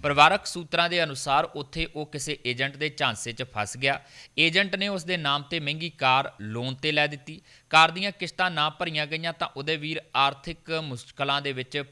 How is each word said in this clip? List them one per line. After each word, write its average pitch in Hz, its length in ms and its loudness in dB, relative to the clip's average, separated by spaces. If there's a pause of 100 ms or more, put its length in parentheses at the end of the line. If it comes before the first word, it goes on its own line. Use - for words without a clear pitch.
ਪਰਿਵਾਰਕ 147 440 6
ਸੂਤਰਾਂ 170 420 -2
ਦੇ 170 140 0
ਅਨੁਸਾਰ 143 420 2
ਉੱਥੇ 156 500 -6
ਉਹ 147 120 -6
ਕਿਸੇ 147 400 -6
ਏਜੰਟ 131 300 -2
ਦੇ 147 200 -4
ਝਾਂਸੇ 120 360 -2
'ਚ 127 120 -6 (100)
ਫਸ 104 220 -4
ਗਿਆ। 135 240 0 (380)
ਏਜੰਟ 180 380 4
ਨੇ 196 120 -2
ਉਸ 185 160 -4
ਦੇ 180 120 -2
ਨਾਮ 143 260 0
'ਤੇ 165 180 -6
ਮਹਿੰਗੀ 156 380 -6
ਕਾਰ 131 420 2
ਲੋਨ 117 340 -6
'ਤੇ 151 180 -2
ਲੈ 151 140 4
ਦਿੱਤੀ। 147 340 -10 (300)
ਕਾਰ 160 200 8
ਦੀਆਂ 190 220 -4
ਕਿਸ਼ਤਾਂ 180 380 -2
ਨਾ 156 200 0
ਭਰੀਆਂ 151 360 -4
ਗਈਆਂ 160 260 -6
ਤਾਂ 165 240 -4
ਉਦੈਵੀਰ 156 460 -4 (140)
ਆਰਥਿਕ 139 540 -2 (140)
ਮੁਸ਼ਕਲਾਂ 139 580 -4
ਦੇ 139 100 -4
ਵਿੱਚ 127 400 -6